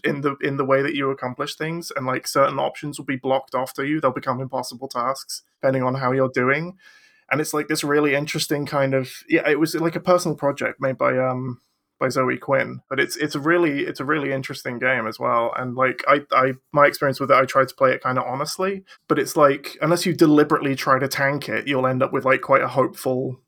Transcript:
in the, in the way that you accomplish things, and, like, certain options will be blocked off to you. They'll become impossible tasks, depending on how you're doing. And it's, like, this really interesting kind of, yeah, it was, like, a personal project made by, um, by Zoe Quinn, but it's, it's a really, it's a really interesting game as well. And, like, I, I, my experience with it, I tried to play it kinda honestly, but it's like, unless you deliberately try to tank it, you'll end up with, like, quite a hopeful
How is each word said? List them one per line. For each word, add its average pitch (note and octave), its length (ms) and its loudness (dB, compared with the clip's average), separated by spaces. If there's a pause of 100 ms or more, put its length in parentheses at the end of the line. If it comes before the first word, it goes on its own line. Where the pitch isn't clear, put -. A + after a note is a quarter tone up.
in C#3+ 180 -2
the, C#3+ 180 0
in C#3 160 -2
the C#3 80 0
way C3+ 180 2
that C#3+ 120 -2
you C#3 160 -2
accomplish C3+ 460 -6
things, E3 380 -8
and, C3 120 -4
like, B2+ 200 -4
certain C#3 320 0
options C#3 400 -6
will C#3+ 80 -14
be C3+ 100 -4
blocked C3 380 -2
off B2+ 200 -4
to C3+ 120 -6
you. D3+ 140 -2
They'll C3+ 120 2
become C3 280 -4
impossible B2+ 480 -8
tasks, B2+ 540 -6 (180)
depending C3 220 2
on B2+ 140 0
how B2+ 160 0
you're C3 200 2
doing. C#3+ 440 0 (540)
And C#3+ 100 0
it's, D3+ 120 -4
like, D3+ 160 -2
this D#3 160 -2
really D3 300 2
interesting D3 500 -2
kind C#3 300 0
of, C3 160 -2 (180)
yeah, - 200 2
it D3 120 4
was, D#3+ 140 0
like, E3 220 -2
a E3+ 40 -4
personal F3 360 2
project B2+ 440 -2
made C3 160 -2
by, C3 220 2
um, B2+ 420 -2 (380)
by C3 120 0
Zoe B2+ 260 0
Quinn, B2+ 540 -2
but C3 100 -2
it's, C#3+ 160 -2
it's D3 180 -4
a D3 60 -4
really, D#3 440 2
it's D3 160 -8
a C#3 40 -6
really C#3 260 -2
interesting C3+ 480 -6
game B2+ 280 0
as A2 120 -8
well. A#2+ 380 0
And, B2+ 180 -6
like, B2+ 320 0
I, C#3+ 140 4 (100)
I, C3 220 4 (200)
my C#3+ 140 6
experience C#3+ 320 0
with C3+ 120 0
it, C3+ 40 8
I C3 120 6
tried C3 220 2
to - 60 -14
play C3 180 4
it C3 100 -4
kinda B2+ 200 0
honestly, F#3 640 -4 (240)
but D3 100 2
it's C#3 180 -2
like, C#3+ 440 2
unless E3 240 0
you F3+ 100 2
deliberately D3+ 600 4
try C3+ 220 2
to C3+ 100 0
tank C#3 400 -2
it, A2 180 -4
you'll C3 200 0
end C3 160 2
up C3 100 -2
with, C3 140 0
like, C3 160 2
quite - 200 4
a B2+ 60 -2
hopeful C3 800 -2